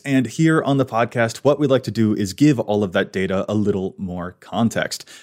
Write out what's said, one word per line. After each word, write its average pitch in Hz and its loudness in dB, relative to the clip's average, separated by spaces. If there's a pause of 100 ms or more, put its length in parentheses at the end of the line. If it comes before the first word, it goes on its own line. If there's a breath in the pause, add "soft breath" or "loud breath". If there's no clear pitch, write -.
And 135 2
here 160 2
on 139 0
the 131 2
podcast, 117 -2
what 143 2
we 147 2
like 127 2
to 117 -6
do 107 2
is 98 -2
give 135 4
all 104 0
of 90 -4
that 98 0
data 95 -2
a 107 -2
little 101 -2
more 90 -8
context. - -4 (160 loud breath)